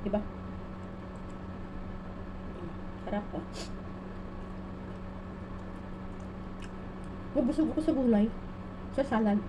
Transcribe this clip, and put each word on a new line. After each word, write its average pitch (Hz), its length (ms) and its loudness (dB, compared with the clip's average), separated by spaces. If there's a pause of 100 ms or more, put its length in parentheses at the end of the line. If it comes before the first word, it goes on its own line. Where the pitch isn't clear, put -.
Diba? 202 160 4 (3000)
Sarap, 202 160 2 (160)
ah. - 60 -6 (4000)
Nabusog 302 380 6
ako 302 100 2
sa 302 140 6
gulay. 226 320 8 (680)
Sa - 80 4
salad. 220 480 6